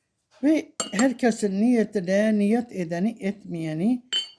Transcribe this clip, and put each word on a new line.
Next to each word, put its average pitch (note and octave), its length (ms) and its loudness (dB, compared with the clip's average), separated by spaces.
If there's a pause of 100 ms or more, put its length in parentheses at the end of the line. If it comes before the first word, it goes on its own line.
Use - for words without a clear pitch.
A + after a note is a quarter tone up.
(420)
Ve D4+ 300 2 (200)
herkesin A3 680 0
niyetine, G#3+ 760 2
niyet A3 340 0
edeni, F3+ 480 -4
etmeyeni F#3 840 -4 (360)